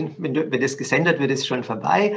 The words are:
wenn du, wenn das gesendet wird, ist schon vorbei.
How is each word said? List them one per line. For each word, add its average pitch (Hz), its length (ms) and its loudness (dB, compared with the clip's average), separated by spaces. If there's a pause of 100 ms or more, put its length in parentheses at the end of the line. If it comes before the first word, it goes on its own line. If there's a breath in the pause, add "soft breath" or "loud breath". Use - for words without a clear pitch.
(180)
wenn 151 160 -4
du, 151 180 0
wenn 123 100 0
das 135 180 0
gesendet 160 400 2
wird, 139 100 2
ist 135 160 -2
schon 127 180 -2
vorbei. 196 540 0